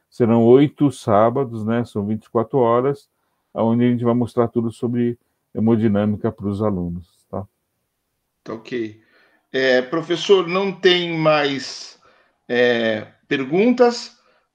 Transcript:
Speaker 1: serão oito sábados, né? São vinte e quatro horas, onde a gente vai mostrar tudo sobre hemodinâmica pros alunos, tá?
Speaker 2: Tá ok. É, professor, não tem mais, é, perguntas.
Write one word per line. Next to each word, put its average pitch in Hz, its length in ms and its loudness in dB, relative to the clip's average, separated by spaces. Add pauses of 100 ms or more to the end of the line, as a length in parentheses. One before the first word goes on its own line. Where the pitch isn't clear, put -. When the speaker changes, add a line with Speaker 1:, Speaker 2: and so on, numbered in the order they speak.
(100)
Speaker 1:
serão 117 340 2
oito 139 460 6
sábados, 117 720 0
né? 117 200 -2
São 104 220 -8
vinte 107 180 -6
e - 60 -20
quatro 117 280 -2
horas, 123 500 0 (460)
onde 117 300 0
a 123 40 4
gente 120 160 -2
vai 117 100 2
mostrar 120 340 -2
tudo 117 220 -4
sobre 120 480 -4 (360)
hemodinâmica 107 800 0
pros 98 280 -8
alunos, 90 720 -6
tá? 98 160 -10 (1000)
Speaker 2:
Tá - 100 -14
ok. 113 460 -10 (520)
É, 131 300 2
professor, 165 640 0
não 190 240 -4
tem 180 460 0
mais, 147 800 -2 (500)
é, 117 580 0 (200)
perguntas. 226 920 0 (380)